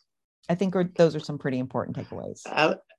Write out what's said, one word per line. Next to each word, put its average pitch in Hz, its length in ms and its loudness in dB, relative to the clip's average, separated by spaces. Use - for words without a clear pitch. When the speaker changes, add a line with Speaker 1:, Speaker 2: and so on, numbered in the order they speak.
Speaker 1:
I 175 60 2
think 190 200 0
are, 180 80 2
those 165 320 4
are 151 40 -6
some 147 180 -8
pretty 131 200 -2
important 127 380 -4
takeaways. - 480 -10
Speaker 2:
A-, - 340 2